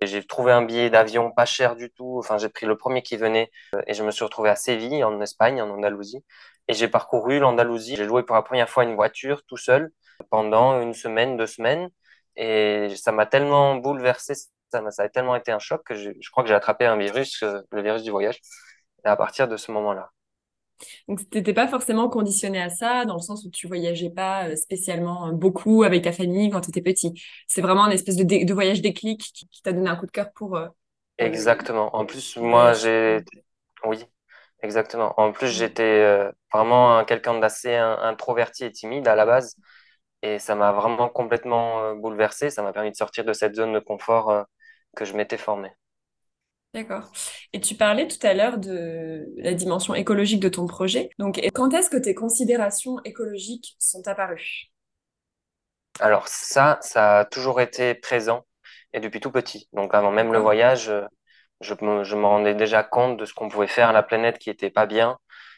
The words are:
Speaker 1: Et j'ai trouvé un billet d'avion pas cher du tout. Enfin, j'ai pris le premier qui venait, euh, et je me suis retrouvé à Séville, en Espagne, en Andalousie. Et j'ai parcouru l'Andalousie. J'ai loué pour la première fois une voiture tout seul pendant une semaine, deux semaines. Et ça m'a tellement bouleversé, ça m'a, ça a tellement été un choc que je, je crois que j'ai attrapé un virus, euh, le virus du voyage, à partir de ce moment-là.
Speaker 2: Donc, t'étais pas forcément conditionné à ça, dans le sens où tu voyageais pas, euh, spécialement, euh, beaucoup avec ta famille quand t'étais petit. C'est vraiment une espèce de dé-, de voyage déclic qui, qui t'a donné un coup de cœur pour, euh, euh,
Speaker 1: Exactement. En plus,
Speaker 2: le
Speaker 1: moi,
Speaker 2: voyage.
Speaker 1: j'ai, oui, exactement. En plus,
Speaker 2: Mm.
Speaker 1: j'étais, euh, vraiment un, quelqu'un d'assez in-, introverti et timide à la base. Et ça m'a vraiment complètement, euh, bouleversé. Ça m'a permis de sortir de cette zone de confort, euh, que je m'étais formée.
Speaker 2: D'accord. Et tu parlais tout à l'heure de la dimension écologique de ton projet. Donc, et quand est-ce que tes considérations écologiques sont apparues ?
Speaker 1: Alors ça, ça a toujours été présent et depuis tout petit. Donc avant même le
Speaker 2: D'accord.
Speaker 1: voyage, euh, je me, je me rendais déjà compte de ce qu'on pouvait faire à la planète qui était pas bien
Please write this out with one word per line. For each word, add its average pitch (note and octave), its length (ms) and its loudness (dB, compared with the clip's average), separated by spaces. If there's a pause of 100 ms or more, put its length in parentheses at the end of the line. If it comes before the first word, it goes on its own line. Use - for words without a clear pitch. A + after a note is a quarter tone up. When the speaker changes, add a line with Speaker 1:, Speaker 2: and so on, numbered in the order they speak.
Speaker 1:
Et G#2 40 0
j'ai G2 200 -6
trouvé B2 260 2
un A#2+ 100 6
billet A#2 280 0
d'avion A2+ 400 4
pas A#2+ 160 2
cher A#2+ 300 0
du A#2+ 140 -14
tout. B2+ 280 -10
Enfin, A2 180 -2
j'ai G#2+ 140 -2
pris - 160 -10
le G#2+ 100 0
premier B2+ 260 -4
qui - 140 -8
venait, A2+ 340 0 (240)
euh, G2+ 120 -4
et G#2+ 80 -6
je G#2+ 100 -6
me G#2+ 60 0
suis A2+ 140 -4
retrouvé G#2+ 260 0
à G2+ 60 4
Séville, B2 480 -2
en G#2+ 180 -2
Espagne, A#2 400 0
en G#2 80 -6
Andalousie. G2+ 540 -6 (440)
Et A#2 60 -2
j'ai A2 140 0
parcouru A#2+ 500 0
l'Andalousie. A#2+ 580 2
J'ai G#2 100 -4
loué A#2 180 0
pour A2+ 120 0
la G#2+ 60 6
première B2 260 0
fois B2+ 160 2
une A#2 120 -2
voiture C3+ 500 -2
tout - 100 -14
seul D3 340 2 (400)
pendant A2+ 520 4
une A#2 120 -6
semaine, A#2 440 -2
deux A2+ 80 -2
semaines. C#3 420 -2 (480)
Et G#2 600 0
ça A2+ 160 0
m'a G#2+ 140 2
tellement C#3+ 500 4
bouleversé, B2+ 580 -2 (380)
ça A#2 100 -4
m'a, G#2+ 80 -6
ça G#2 140 -4
a G#2 40 -2
tellement B2+ 280 -2
été A#2+ 160 -6
un G#2+ 80 -2
choc - 240 -8
que - 100 -10
je, G#2 160 -10 (100)
je - 100 -18
crois C3 120 0
que A2+ 60 -2
j'ai G#2+ 60 6
attrapé G#2 320 4
un A2+ 120 6
virus, G#2 440 -2
euh, G2+ 180 -4 (100)
le G#2 120 -4
virus A2 200 -2
du A2+ 80 -8
voyage, G2+ 300 -2 (640)
à G#2 120 4
partir A#2+ 320 -2
de A2+ 80 -6
ce - 160 -12
moment-là. G#2 380 -4 (1000)
Speaker 2:
Donc, G3 220 -8
t'étais G#3 240 -2
pas A#3+ 140 0
forcément B3 400 -2
conditionné G3+ 540 -2
à F3 80 -6
ça, A#3+ 340 -2
dans G#3 100 -6
le E3+ 60 -8
sens G#3 240 -12
où F3+ 60 -16
tu - 160 -14
voyageais E3+ 440 -6
pas, F#3+ 380 -4
euh, D#3 80 -6
spécialement, F3 720 -6
euh, E3 40 -4
beaucoup F#3+ 500 2
avec F3+ 220 4
ta F3 80 0
famille F#3 380 0
quand G3 120 -2
t'étais E3+ 200 -6
petit. F3 320 0 (320)
C'est - 160 -2
vraiment F#3+ 240 4
une G3+ 60 2
espèce F#3 240 -2
de F#3+ 80 2
dé-, F#3 200 4
de F#3+ 100 0
voyage G3 280 0
déclic G#3+ 380 -4 (140)
qui, - 140 -20
qui - 140 -20
t'a F#3+ 100 -4
donné F3+ 160 0
un F3 80 -2
coup F#3 100 -12
de - 40 -20
cœur G3+ 240 -6
pour, F#3+ 220 -10
euh, E3 120 -6 (540)
euh, A2+ 60 0
Speaker 1:
Exactement. A2 680 0
En G#2+ 100 -2
plus, - 320 -14
Speaker 2:
le A#2 80 -2
Speaker 1:
moi, A#2+ 260 8
Speaker 2:
voyage. - 20 4
Speaker 1:
j'ai, A2+ 460 2 (640)
oui, A2 200 -4 (580)
exactement. A2 580 -2
En G#2+ 120 4
plus, C3 180 -2
Speaker 2:
Mm. A2 80 -4
Speaker 1:
j'étais, A2+ 260 -2
euh, G#2 480 6 (200)
vraiment A#2 460 6
un, A2 60 2
quelqu'un A#2 340 -2
d'assez A2 380 0
in-, A2+ 260 0
introverti A#2 640 -4
et A2 80 -10
timide B2 360 -4
à A2 80 6
la G#2+ 100 6
base. A#2+ 300 2 (640)
Et G#2+ 180 -4
ça G#2+ 160 -4
m'a G2+ 160 4
vraiment A#2 380 0
complètement, A#2 760 -2
euh, G#2+ 100 -4
bouleversé. G#2+ 560 -2
Ça A2 120 -8
m'a G2 100 -4
permis G#2 200 -4
de - 40 -20
sortir G#2+ 280 -6
de A2 100 0
cette G#2 220 -2
zone A2 180 -2
de G#2+ 60 0
confort, A2 500 0
euh, G#2 140 0 (520)
que A2 100 -8
je G2 100 -10
m'étais G#2 220 -4
formée. G2+ 340 -6 (1000)
Speaker 2:
D'accord. A3 380 -12 (400)
Et G3+ 80 -10
tu - 160 -4
parlais A3 320 2
tout - 180 -8
à G3 80 4
l'heure A3 240 0
de E3 680 -8 (100)
la F3+ 180 -4
dimension F3+ 400 -4
écologique G3+ 460 0
de F#3+ 80 0
ton F3 180 -2
projet. F#3+ 420 -4 (120)
Donc, G3 180 -4
et F#3+ 120 -2
quand C4 220 0
est-ce F4 160 2
que C#4+ 80 -2
tes G3+ 200 0
considérations A#3 880 -2
écologiques G#3+ 720 -12
sont - 300 -2
apparues ? F#3+ 640 -8 (1300)
Speaker 1:
Alors G#2+ 280 4
ça, - 540 2
ça G#2 380 4
a G#2 40 2
toujours B2+ 360 -2
été B2 340 0
présent A#2+ 500 -2 (480)
et A#2+ 80 -6
depuis G#2+ 200 -10
tout C3+ 100 -8
petit. B2 420 -6
Donc G2+ 220 -2
avant G#2 160 4
même A2+ 220 2
le A2+ 60 4
Speaker 2:
D'accord. - 0 -
Speaker 1:
voyage, A2+ 500 4
euh, G#2 160 -2 (560)
je G#2 220 -10
me, G#2 220 0
je G2+ 120 -6
me G#2 100 2
rendais G#2 280 4
déjà G#2+ 280 2
compte B2 340 0
de A2 80 -8
ce - 100 -14
qu'on A2 140 -10
pouvait G#2 200 0
faire A#2 220 4
à - 20 2
la G#2+ 100 6
planète A2+ 360 0
qui - 120 -10
était G2 200 -6
pas G#2+ 160 2
bien A2+ 320 0 (400)